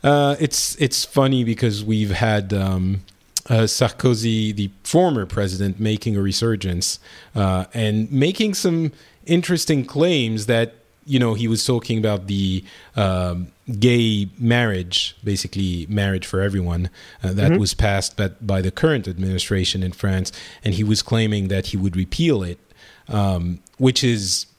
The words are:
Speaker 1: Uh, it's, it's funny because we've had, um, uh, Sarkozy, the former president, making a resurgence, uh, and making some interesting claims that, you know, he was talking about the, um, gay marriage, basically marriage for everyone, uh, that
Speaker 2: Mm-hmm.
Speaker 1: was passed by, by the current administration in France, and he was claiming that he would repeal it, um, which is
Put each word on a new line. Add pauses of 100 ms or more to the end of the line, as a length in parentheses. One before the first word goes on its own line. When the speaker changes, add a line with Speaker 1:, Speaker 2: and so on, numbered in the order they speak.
Speaker 1:
Uh,
it's,
it's
funny
because
we've
had,
um, (480)
uh,
Sarkozy,
the (140)
former
president,
making
a
resurgence, (360)
uh, (100)
and
making
some (340)
interesting
claims
that, (300)
you
know,
he
was
talking
about
the, (320)
um, (300)
gay (100)
marriage,
basically
marriage
for
everyone, (340)
uh,
that
Speaker 2:
Mm-hmm.
Speaker 1:
was
passed
by, (120)
by
the
current
administration
in
France, (340)
and
he
was
claiming
that
he
would
repeal
it, (500)
um, (200)
which
is (120)